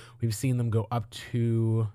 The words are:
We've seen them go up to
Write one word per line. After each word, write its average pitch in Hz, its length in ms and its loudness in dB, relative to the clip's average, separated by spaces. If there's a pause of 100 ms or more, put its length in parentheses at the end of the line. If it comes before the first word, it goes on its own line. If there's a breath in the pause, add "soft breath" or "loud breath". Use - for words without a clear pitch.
(200 loud breath)
We've 113 160 0
seen 127 220 0
them 120 120 0
go 107 220 0
up 120 180 -4 (220)
to 113 640 2